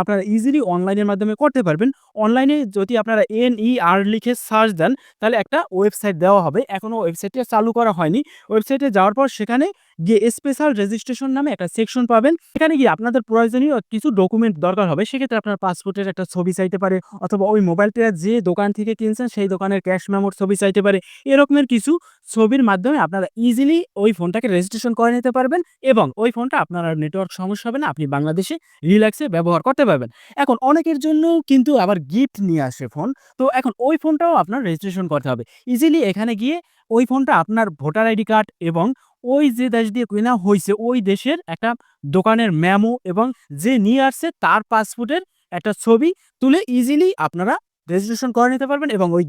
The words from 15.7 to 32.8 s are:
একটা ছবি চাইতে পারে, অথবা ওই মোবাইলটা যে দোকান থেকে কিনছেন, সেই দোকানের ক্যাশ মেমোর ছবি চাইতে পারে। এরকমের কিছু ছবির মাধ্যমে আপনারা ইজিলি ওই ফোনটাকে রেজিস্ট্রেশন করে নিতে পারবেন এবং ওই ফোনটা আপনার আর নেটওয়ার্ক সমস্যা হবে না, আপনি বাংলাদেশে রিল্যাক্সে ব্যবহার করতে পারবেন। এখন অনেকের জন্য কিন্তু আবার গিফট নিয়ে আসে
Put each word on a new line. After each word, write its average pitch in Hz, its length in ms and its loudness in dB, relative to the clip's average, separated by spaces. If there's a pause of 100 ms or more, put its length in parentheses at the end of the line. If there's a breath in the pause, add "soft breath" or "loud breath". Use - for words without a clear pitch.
একটা 185 220 -6
ছবি 180 260 -2
চাইতে 185 240 -2
পারে, 190 140 0 (280 loud breath)
অথবা 190 280 -2
ওই 214 60 4 (100)
মোবাইলটা 208 340 2 (200)
যে 208 100 0 (160)
দোকান 202 280 0
থেকে 214 240 -4
কিনছেন, 220 340 -2
সেই 202 180 -2
দোকানের 190 340 -2
ক্যাশ 185 240 0
মেমোর 196 280 0
ছবি 196 220 0
চাইতে 196 240 2
পারে। 196 140 2 (320 loud breath)
এরকমের 285 420 4
কিছু 233 180 2 (420 soft breath)
ছবির 226 360 2
মাধ্যমে 196 360 0
আপনারা 180 220 -4 (200)
ইজিলি 277 320 4 (240)
ওই 220 140 4
ফোনটাকে 180 380 -2
রেজিস্ট্রেশন 214 440 -2
করে 233 180 4
নিতে 247 200 -2
পারবেন 269 240 0 (300)
এবং 220 140 4 (160)
ওই 233 140 2
ফোনটা 247 280 -4
আপনার 175 260 -6
আর 160 140 -2
নেটওয়ার্ক 180 360 -6
সমস্যা 190 280 -6
হবে 240 140 -4
না, 302 100 -4
আপনি 151 120 -6 (120)
বাংলাদেশে 160 400 -2 (340 soft breath)
রিল্যাক্সে 214 360 4 (100)
ব্যবহার 170 320 0
করতে 269 220 2
পারবেন। 123 200 0 (340 soft breath)
এখন 269 120 2 (140)
অনেকের 320 360 2
জন্য 311 180 2 (260)
কিন্তু 269 220 4 (120)
আবার 190 140 2 (140)
গিফট 247 260 0 (100)
নিয়ে 160 220 0
আসে 127 240 -10